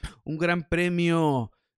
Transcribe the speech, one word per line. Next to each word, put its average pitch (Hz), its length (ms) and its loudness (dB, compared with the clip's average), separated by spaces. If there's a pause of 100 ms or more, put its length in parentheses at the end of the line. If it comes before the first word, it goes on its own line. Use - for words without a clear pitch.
(220)
un 156 140 -6
gran 170 320 -2
premio 170 840 0 (280)